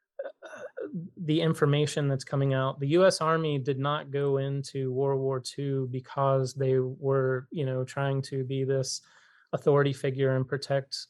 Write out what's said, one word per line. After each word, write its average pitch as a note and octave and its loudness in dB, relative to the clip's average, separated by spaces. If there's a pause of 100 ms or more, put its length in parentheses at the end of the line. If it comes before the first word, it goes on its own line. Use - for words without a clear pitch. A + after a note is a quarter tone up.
(1160)
the E3 0
information D3 2
that's C3+ 0
coming C#3 0
out, C3 -2
the C#3 -4
U F3 6
S F3+ 4
Army D#3+ 2
did C3+ -2
not C#3+ -2
go C#3 0
into C3+ -4
World C3+ 2
War C3+ 0
Two C3+ -4
because C3+ 0
they C3 2
were, C3 0
you D3+ -4
know, C3 -2
trying C3+ -2
to C3+ -6
be C3+ -2
this C3 -2 (520)
authority C#3+ 4
figure C3+ 0
and C3 0
protect, C#3 -4